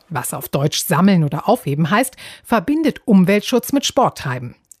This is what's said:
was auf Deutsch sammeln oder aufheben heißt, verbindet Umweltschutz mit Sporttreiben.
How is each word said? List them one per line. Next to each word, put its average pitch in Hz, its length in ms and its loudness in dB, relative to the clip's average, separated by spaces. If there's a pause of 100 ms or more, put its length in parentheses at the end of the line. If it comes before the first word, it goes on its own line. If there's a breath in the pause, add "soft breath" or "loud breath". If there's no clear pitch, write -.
was 123 240 -8
auf 135 160 -10
Deutsch 147 360 -2
sammeln 175 400 2
oder 156 240 -4
aufheben 151 420 0
heißt, 240 260 0 (280 loud breath)
verbindet 294 600 -2
Umweltschutz 196 680 2
mit 277 120 0
Sporttreiben. 131 680 -2 (260)